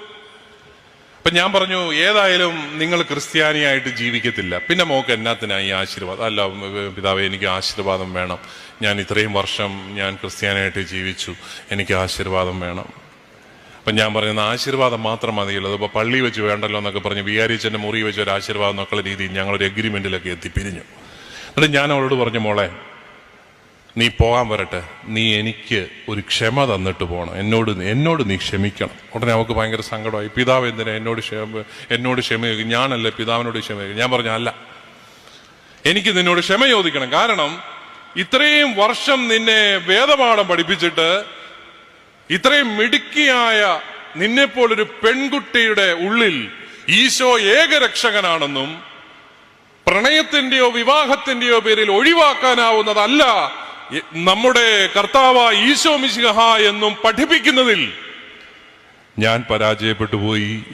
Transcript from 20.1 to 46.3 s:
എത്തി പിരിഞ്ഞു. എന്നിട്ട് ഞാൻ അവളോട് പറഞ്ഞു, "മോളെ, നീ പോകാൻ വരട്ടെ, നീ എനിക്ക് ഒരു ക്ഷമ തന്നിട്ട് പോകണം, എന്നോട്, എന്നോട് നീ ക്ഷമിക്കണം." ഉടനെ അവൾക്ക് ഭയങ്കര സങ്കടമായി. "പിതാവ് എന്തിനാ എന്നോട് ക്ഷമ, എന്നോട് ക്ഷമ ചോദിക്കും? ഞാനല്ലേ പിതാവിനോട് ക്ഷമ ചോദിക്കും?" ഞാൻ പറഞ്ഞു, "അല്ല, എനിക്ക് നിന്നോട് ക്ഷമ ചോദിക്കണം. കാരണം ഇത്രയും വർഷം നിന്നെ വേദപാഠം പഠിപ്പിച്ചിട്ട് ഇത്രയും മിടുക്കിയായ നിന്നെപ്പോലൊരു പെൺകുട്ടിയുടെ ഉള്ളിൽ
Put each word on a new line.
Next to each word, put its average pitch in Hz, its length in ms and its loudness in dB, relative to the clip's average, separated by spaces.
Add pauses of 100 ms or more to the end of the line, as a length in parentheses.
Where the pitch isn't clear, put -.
എത്തി 87 200 -10
പിരിഞ്ഞു. 95 320 -8 (760)
എന്നിട്ട് 147 180 2
ഞാൻ 143 180 2
അവളോട് 135 220 0
പറഞ്ഞു, 117 240 0
"മോളെ, 104 320 0 (1300)
നീ 117 120 2
പോകാൻ 117 400 2
വരട്ടെ, 95 340 -4 (220)
നീ 110 300 0
എനിക്ക് 107 520 -4 (220)
ഒരു 104 120 -6
ക്ഷമ 117 540 0
തന്നിട്ട് 92 300 -2
പോകണം, 87 360 -6
എന്നോട്, 110 300 0
എന്നോട് 117 600 -2
നീ 95 60 0
ക്ഷമിക്കണം." 98 540 -4 (240)
ഉടനെ 117 180 -2
അവൾക്ക് 113 200 0
ഭയങ്കര 110 280 -2
സങ്കടമായി. 107 560 -8
"പിതാവ് 127 320 2
എന്തിനാ 110 240 -6
എന്നോട് 113 280 -6
ക്ഷമ, 107 440 -8 (260)
എന്നോട് 123 300 0
ക്ഷമ 117 220 -2
ചോദിക്കും? 110 260 -4
ഞാനല്ലേ 117 420 0
പിതാവിനോട് 117 480 -4
ക്ഷമ 107 160 -8
ചോദിക്കും?" 101 240 -8
ഞാൻ 123 120 0
പറഞ്ഞു, 120 200 0
"അല്ല, 113 240 -4 (1300)
എനിക്ക് 185 300 0
നിന്നോട് 175 240 2
ക്ഷമ 190 260 2
ചോദിക്കണം. 151 460 0
കാരണം 175 500 0 (540)
ഇത്രയും 277 600 2
വർഷം 254 520 2
നിന്നെ 220 480 2
വേദപാഠം 220 720 4
പഠിപ്പിച്ചിട്ട് 170 760 0 (1040)
ഇത്രയും 247 460 2
മിടുക്കിയായ 226 1040 2 (360)
നിന്നെപ്പോലൊരു 233 680 2
പെൺകുട്ടിയുടെ 226 1080 2
ഉള്ളിൽ 175 580 0 (380)